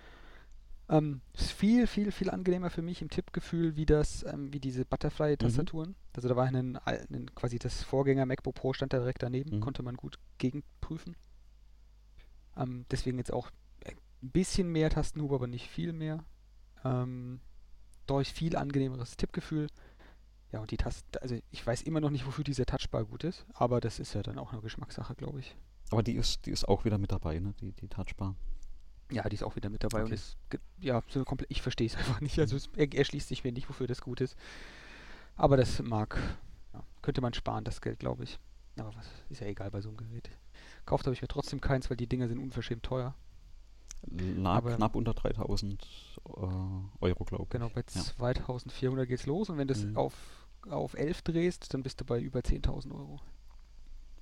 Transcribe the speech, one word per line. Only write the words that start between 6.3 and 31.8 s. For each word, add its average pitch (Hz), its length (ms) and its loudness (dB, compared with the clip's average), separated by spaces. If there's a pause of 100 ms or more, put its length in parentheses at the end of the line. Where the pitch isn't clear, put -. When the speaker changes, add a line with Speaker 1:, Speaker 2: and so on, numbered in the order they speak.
Speaker 1:
war 127 100 8
ein, 127 300 2
ein, 123 580 -2
quasi 120 240 0
das - 260 -2
Vorgänger 135 420 6
MacBook 127 300 -2
Pro 131 160 2
stand 131 200 -2
da 135 60 4
direkt 123 240 0
daneben, 127 340 0
Speaker 2:
Mhm. 104 40 2
Speaker 1:
konnte 131 240 -2
man 123 120 -4
gut - 220 -10 (200)
gegenprüfen. 147 800 -4 (1400)
Ähm, 123 340 -4
deswegen 127 280 0
jetzt - 140 -2
auch 120 180 -2 (360)
ein - 440 -12
bisschen 185 400 4
mehr 156 200 6
Tastenhub, 151 420 2
aber 127 140 2
nicht 123 220 -6
viel 165 240 -2
mehr. 160 320 -4 (600)
Ähm, 127 560 -2 (640)
deutlich 135 260 2
viel 165 240 2
angenehmeres 135 600 0
Tippgefühl. 156 520 0 (840)
Ja, 107 80 -4
und 107 100 -8
die 113 60 -2
Taste, - 460 -2
also 123 140 -2 (140)
ich - 160 -10
weiß 120 160 2
immer 156 180 2
noch 147 100 4
nicht, 131 160 0
wofür 135 180 -2
diese 131 220 2
Touchbar - 380 0
gut 117 200 -6
ist, 175 300 -4
aber 120 260 4
das 113 180 -2
ist - 140 -8
ja 104 100 0
dann 107 160 -6
auch - 140 -8
eine 113 80 -6
Geschmackssache, 113 540 -6
glaub 139 240 -6
ich. - 180 -10 (340)
Speaker 2:
Aber 110 120 6
die 113 120 0
ist, - 320 2
die - 40 -2
ist - 180 2
auch - 160 6
wieder 107 140 4
mit 98 120 0
dabei, 82 280 0
ne? 98 220 -2
Die, 101 120 -6
die - 160 -10
Touchbar. 98 480 -4 (720)
Speaker 1:
Ja, 110 180 0
die 104 60 2
ist 101 80 -4
auch 104 140 -4
wieder 107 120 -2
mit 107 140 -2
dabei 110 180 2
und 110 60 2
Speaker 2:
Okay. 113 80 -2
Speaker 1:
ist - 220 -6 (140)
ge-, - 100 -4 (200)
ja, 120 280 2
so 135 160 2
komplett, - 260 -2
ich - 120 0
versteh's 127 340 2